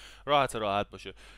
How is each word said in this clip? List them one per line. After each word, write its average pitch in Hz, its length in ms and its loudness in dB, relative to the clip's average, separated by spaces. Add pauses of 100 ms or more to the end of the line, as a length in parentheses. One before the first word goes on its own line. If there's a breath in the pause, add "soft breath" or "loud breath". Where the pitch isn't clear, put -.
(260 loud breath)
راحت، 139 300 2
راحت 101 340 0
باشه. 95 240 -16 (240 loud breath)